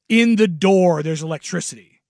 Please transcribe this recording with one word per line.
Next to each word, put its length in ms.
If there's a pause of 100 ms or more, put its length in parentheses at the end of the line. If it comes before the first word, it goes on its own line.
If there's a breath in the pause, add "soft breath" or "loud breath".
in 280
the 100
door, 560
there's 180
electricity. 880